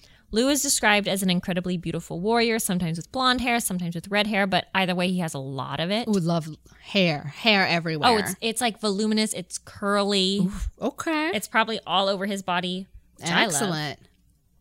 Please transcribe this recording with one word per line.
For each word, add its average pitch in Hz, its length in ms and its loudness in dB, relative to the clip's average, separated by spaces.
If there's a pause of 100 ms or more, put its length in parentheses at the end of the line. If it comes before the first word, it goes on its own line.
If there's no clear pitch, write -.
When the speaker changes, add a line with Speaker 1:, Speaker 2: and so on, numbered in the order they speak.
(300)
Speaker 1:
Lu 233 180 2
is 277 140 2
described 214 440 2
as 190 160 0
an 185 80 2
incredibly 180 460 0
beautiful 165 440 -6
warrior, 226 380 2
sometimes 175 400 -2
with - 140 -12
blonde 254 280 0
hair, 240 200 0
sometimes 175 340 -4
with 175 140 -10
red 208 180 0
hair, 202 220 2
but 180 260 2
either 185 200 0
way, 180 140 2
he 180 120 0
has 160 120 -2
a 143 60 -6
lot 135 400 -6
of 170 140 -2
it. 220 160 -2
Speaker 2:
Ooh, 214 40 2
love 170 360 2 (340)
hair. 160 540 0
Hair 202 320 4
everywhere. 165 420 2
Speaker 1:
Oh, 226 60 6
it's, 190 240 -2
it's, 220 200 -2
like, 233 200 -2
voluminous. 214 520 2
It's - 260 -8
curly. 202 840 0
Speaker 2:
Oof, 196 260 -2 (120)
okay. 302 540 -2
Speaker 1:
It's 208 120 -6
probably 226 400 0
all 190 220 0
over 196 180 -2
his 196 160 -4
body, 180 460 -4 (300)
which 160 120 -6
I 180 140 4
love. 180 100 -2
Speaker 2:
Excellent. 151 460 -2 (600)